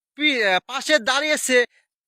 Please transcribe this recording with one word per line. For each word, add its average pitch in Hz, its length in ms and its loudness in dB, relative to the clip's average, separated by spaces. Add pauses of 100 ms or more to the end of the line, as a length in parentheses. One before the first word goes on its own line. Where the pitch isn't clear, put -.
(180)
পি-, 277 260 0
আহ, 185 240 2
পাশে 277 320 0
দাঁড়িয়েছে, 262 640 0 (420)